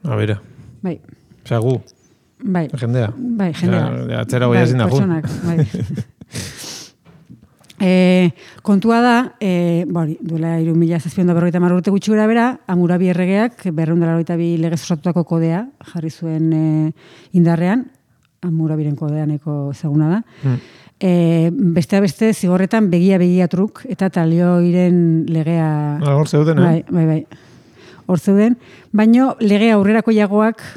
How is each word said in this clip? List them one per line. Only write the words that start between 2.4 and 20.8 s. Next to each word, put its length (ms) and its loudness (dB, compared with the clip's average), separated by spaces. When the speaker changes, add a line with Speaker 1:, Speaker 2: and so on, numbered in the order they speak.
Speaker 1:
Jendea. 480 -4
Speaker 2:
Bai, 380 -4
jendea. 320 0
Speaker 1:
Ja, 220 -6
ja, 180 -6
atzera 260 0
goia 80 4
Speaker 2:
Bai, 80 2
Speaker 1:
ezin 160 2
da, 80 2
gu. 80 2
Speaker 2:
pertsonak, 320 -2
bai. 180 0
Speaker 1:
<laughs> 480 -6
Speaker 2:
Eh, 560 4
kontua 440 2
da, 120 4
eh, 520 0
ba 200 -2
hori, 100 -4
duela 460 -4
hiru 180 0
mila 160 2
zazpiehun 320 -2
da 80 2
berrogeita 240 0
hamar 160 2
urte 160 0
gutxi 180 0
gora 160 2
bera, 200 2
Hammurabi 440 0
erregeak 560 -2
berrehun 320 -2
da 80 0
laurogeita 320 -2
bi 160 -2
legez 240 -2
osatutako 480 -4
kodea 380 -2
jarri 260 -10
zuen, 440 -4
eh, 400 0
indarrean. 500 2
Hammurabiren 520 -2
kodea 320 -4
nahiko 460 -6
ezaguna 340 0
da. 140 0
Speaker 1:
Hmm. 100 0